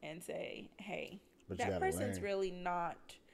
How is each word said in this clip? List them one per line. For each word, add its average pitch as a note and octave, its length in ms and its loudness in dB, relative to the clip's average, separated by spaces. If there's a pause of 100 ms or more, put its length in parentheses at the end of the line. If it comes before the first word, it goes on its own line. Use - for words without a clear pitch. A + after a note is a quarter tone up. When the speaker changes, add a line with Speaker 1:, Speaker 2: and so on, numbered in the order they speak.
Speaker 1:
and D#3+ 200 -6
say, - 540 -4
"Hey, F#3+ 440 -4 (260)
Speaker 2:
But F#3+ 120 -4
you A#3+ 60 4
Speaker 1:
that G#3+ 60 2
Speaker 2:
gotta F3+ 140 4
Speaker 1:
person's - 320 4
Speaker 2:
learn. - 60 -2
Speaker 1:
really G3 280 2
not F3 640 0 (180)